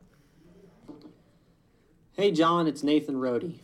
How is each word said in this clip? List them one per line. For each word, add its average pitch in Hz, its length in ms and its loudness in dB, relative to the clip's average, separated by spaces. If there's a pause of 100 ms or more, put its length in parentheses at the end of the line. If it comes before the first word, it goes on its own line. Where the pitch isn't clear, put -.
(2250)
Hey, 202 180 2
John, 165 340 2
it's 147 180 -4
Nathan 147 320 0
Rohde. 127 480 -4